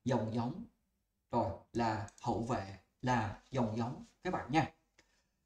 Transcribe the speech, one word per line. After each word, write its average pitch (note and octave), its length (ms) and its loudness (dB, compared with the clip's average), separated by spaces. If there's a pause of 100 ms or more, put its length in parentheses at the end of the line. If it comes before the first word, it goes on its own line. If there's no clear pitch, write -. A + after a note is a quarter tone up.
dòng A2+ 280 2
giống, A#2 300 -2 (680)
rồi A2 200 2 (220)
là A2 360 0 (120)
hậu A#2 200 0
vệ, G#2 360 -4 (240)
là A#2 400 0 (100)
dòng A2+ 260 0
giống B2 280 -4 (180)
các F#3 100 0
bạn - 180 -4
nha. D3+ 200 4 (760)